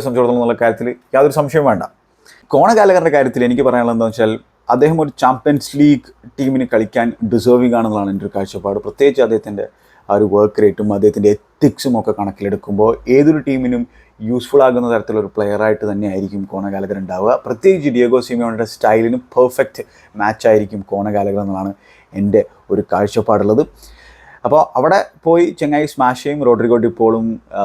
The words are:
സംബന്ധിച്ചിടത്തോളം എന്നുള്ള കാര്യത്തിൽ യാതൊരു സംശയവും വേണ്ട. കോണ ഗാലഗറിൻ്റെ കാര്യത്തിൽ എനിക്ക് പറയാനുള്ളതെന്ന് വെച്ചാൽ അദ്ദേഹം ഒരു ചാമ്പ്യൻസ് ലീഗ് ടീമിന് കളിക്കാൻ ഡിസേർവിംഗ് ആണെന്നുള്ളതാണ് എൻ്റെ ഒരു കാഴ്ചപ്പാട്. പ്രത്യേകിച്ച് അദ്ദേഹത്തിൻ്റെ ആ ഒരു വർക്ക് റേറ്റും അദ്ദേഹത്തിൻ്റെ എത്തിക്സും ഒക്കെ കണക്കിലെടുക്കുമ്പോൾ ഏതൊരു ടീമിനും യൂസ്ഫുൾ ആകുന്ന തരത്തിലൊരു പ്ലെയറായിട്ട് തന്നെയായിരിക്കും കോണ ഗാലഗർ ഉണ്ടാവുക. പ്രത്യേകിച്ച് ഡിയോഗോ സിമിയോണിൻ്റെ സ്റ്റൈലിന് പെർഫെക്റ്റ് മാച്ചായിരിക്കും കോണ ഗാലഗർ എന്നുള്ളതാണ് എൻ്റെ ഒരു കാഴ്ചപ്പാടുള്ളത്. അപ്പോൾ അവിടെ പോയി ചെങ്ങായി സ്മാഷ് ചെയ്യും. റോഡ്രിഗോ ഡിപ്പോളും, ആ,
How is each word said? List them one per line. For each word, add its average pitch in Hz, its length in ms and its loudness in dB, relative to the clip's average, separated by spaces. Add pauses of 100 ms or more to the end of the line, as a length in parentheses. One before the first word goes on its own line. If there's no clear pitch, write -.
സംബന്ധിച്ചിടത്തോളം 123 320 0
എന്നുള്ള 120 260 0
കാര്യത്തിൽ 117 240 0 (280)
യാതൊരു 143 240 4
സംശയവും 147 320 0
വേണ്ട. 90 140 -2 (680)
കോണ 151 160 4 (100)
ഗാലഗറിൻ്റെ 180 380 4
കാര്യത്തിൽ 127 320 0
എനിക്ക് 123 180 0
പറയാനുള്ളതെന്ന് 120 440 0
വെച്ചാൽ 110 200 0 (440)
അദ്ദേഹം 151 280 2
ഒരു 147 80 -4 (120)
ചാമ്പ്യൻസ് 131 480 0 (100)
ലീഗ് 147 280 4 (300)
ടീമിന് 131 340 -2
കളിക്കാൻ 117 340 0 (260)
ഡിസേർവിംഗ് 123 460 2
ആണെന്നുള്ളതാണ് 107 360 -2
എൻ്റെ 98 120 -6
ഒരു - 100 -10
കാഴ്ചപ്പാട്. 98 500 -6
പ്രത്യേകിച്ച് 135 400 2
അദ്ദേഹത്തിൻ്റെ 107 380 -4 (440)
ആ 101 100 2
ഒരു 107 140 4
വർക്ക് 104 300 2
റേറ്റും 104 340 0
അദ്ദേഹത്തിൻ്റെ 101 400 2
എത്തിക്സും - 640 -2
ഒക്കെ 107 180 -4
കണക്കിലെടുക്കുമ്പോൾ 101 720 -2 (260)
ഏതൊരു 151 300 4
ടീമിനും 127 360 -2 (460)
യൂസ്ഫുൾ 123 380 0
ആകുന്ന 123 260 0
തരത്തിലൊരു 107 420 -2
പ്ലെയറായിട്ട് 104 560 -2
തന്നെയായിരിക്കും 101 520 -6 (100)
കോണ 98 120 -6 (100)
ഗാലഗർ 98 280 -8
ഉണ്ടാവുക. 92 300 -2 (140)
പ്രത്യേകിച്ച് 147 500 0
ഡിയോഗോ 123 320 2
സിമിയോണിൻ്റെ 117 440 -4
സ്റ്റൈലിന് 113 460 0 (160)
പെർഫെക്റ്റ് 127 480 0 (400)
മാച്ചായിരിക്കും 107 580 0 (120)
കോണ 101 140 -4 (100)
ഗാലഗർ 101 280 -2
എന്നുള്ളതാണ് 98 280 -6 (400)
എൻ്റെ 101 300 2 (300)
ഒരു 95 200 -2
കാഴ്ചപ്പാടുള്ളത്. 104 680 0 (840)
അപ്പോൾ 143 140 4 (180)
അവിടെ 165 200 2 (280)
പോയി 170 180 4 (160)
ചെങ്ങായി 147 320 -2
സ്മാഷ് 127 320 -2
ചെയ്യും. 147 240 -4
റോഡ്രിഗോ 117 360 2
ഡിപ്പോളും, 113 400 0 (320)
ആ, 101 80 -4